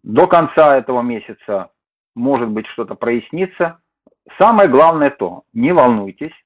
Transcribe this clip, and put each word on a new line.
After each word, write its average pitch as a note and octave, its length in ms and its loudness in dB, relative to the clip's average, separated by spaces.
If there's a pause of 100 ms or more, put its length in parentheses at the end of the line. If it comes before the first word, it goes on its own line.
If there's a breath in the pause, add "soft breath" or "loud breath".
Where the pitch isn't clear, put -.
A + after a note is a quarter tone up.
до C#3 240 2
конца D#3+ 500 4
этого B2+ 240 -4
месяца, G#2+ 680 -8 (460)
может A#2+ 340 -2
быть, G#2+ 180 -8
что-то G#2+ 280 -12
прояснится. E3 840 -6 (580)
Самое G#3 300 4
главное D3+ 420 2
то, F2+ 340 -10 (100)
не B2+ 200 -2
волнуйтесь B2 600 0 (120)